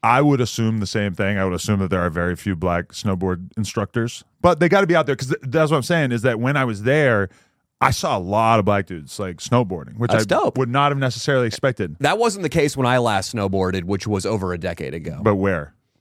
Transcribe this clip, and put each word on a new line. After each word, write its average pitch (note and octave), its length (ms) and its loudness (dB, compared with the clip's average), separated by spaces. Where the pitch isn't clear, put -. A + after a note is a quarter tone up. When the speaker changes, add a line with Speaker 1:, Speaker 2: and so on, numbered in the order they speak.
Speaker 1:
I A#2+ 180 4
would C#3+ 200 4
assume A2 380 0
the G2+ 80 -4
same G#2 260 -2
thing. G2 240 -2
I F#2+ 60 0
would F#2 100 0
assume G2 260 0
that F#2+ 100 0
there F#2 100 0
are F2 100 2
very F2 280 -2
few G2 180 -4
black F2 380 -2
snowboard F#2 640 -2
instructors, A2 680 -4
but E3+ 220 4
they F3 80 4
gotta G3 180 4
be E3+ 80 4
out D#3+ 100 4
there C#3 120 0
'cause C3 100 -6
th-, D3 160 -2
that's D3 260 2
what D#3 80 2
I'm C3 60 0
saying D3 300 0
is A#2 100 -2
that A#2+ 160 2
when C3 180 0
I C3+ 80 2
was G#2 180 -4
there, B2 440 2
I C3 100 4
saw D3 260 -2
a - 20 0
lot A2 400 2
of G2 60 0
black G2 200 0
dudes, D#2 340 -14
like, F#2 180 -8
snowboarding, F#2 600 -2
which A#2 140 0
Speaker 2:
That's A2 120 4
Speaker 1:
I G#2 40 -4
Speaker 2:
dope. - 300 0
Speaker 1:
would B2+ 120 0
not C#3+ 220 2
have C#3+ 60 -2
necessarily C3 500 0
expected. G#2 520 -4
Speaker 2:
That D3+ 180 2
wasn't G#3 260 0
the D#3 60 0
case D3 280 0
when C3 100 2
I B2 120 4
last G#2+ 360 0
snowboarded, F#2+ 480 0
which F#2+ 240 -4
was G2+ 180 -2
over F#2+ 280 -2
a E2+ 40 -4
decade E2 360 -6
ago. D#2+ 280 -10
Speaker 1:
But G#2+ 140 4
where? F#2+ 380 -2